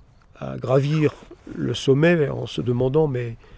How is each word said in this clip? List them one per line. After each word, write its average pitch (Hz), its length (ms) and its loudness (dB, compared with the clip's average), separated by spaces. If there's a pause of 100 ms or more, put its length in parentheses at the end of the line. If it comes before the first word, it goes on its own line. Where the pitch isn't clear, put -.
(380)
à - 200 -10
gravir 143 560 2 (400)
le 131 200 -4
sommet 147 540 4
en 123 180 -6
se 156 140 -8
demandant, 131 480 0
mais 120 280 -6 (220)